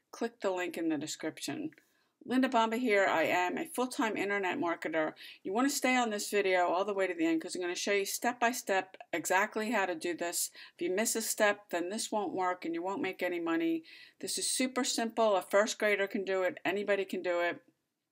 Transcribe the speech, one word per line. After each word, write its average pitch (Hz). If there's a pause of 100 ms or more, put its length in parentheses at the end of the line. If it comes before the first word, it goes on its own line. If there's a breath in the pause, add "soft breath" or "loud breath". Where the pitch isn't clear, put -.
(100)
click 233
the 196
link 180
in 165
the 160
description. - (540 soft breath)
Linda 262
Bomba 226
here. 208
I -
am 180
a 330
full-time 247
internet 196
marketer. 160 (300 loud breath)
You 190
wanna 254
stay 254
on 247
this 208
video 185
all 180
the 208
way 190
to 180
the 165
end 165
'cause 175
I'm 180
gonna 175
show 202
you 196
step 247
by 233
step 196 (160)
exactly 208
how 202
to 180
do 170
this. 175 (240 loud breath)
If -
you 175
miss 220
a 220
step, 208
then 175
this 220
won't 208
work 180
and 165
you 165
won't 190
make 185
any 175
money. 165 (360 loud breath)
This 190
is 185
super 262
simple. 226
A 180
first 208
grader 202
can 196
do 190
it. 170
Anybody 202
can 190
do 175
it. 175 (520)